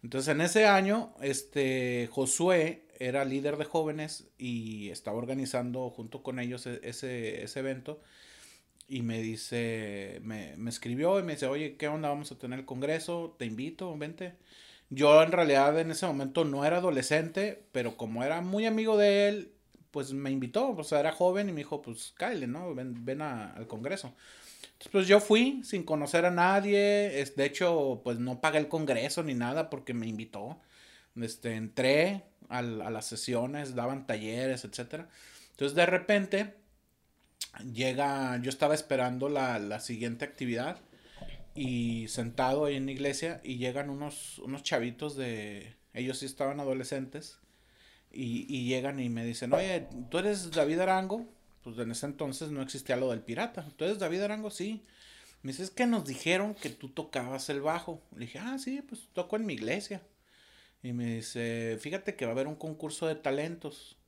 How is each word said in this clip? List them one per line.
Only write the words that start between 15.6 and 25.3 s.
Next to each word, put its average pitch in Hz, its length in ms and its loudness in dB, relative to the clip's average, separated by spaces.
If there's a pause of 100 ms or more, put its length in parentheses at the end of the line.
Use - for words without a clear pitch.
en 165 120 0
ese 160 140 -2
momento 139 400 2
no 139 180 0
era 160 140 4
adolescente, 160 920 0
pero 117 260 -2
como 117 260 -4
era 156 180 0
muy 196 260 0
amigo 220 300 4
de 202 320 8
él, 208 220 -4 (400)
pues, 139 220 -6
me 139 180 -4
invitó, 135 460 0
o 156 60 -6
sea, 147 160 2
era 151 120 4
joven 185 380 2
y 175 40 -4
me 151 80 -4
dijo, 147 200 -6
"Pues, - 360 -12
cáele, 185 300 -2
¿no? 160 280 -6
Ven, 123 280 -8
ven 135 200 -4
a, 117 300 -6
al 113 140 -12
congreso". 131 460 -8 (500)
Entonces, - 280 -18
pues, 190 160 4
yo 202 120 12
fui 240 460 6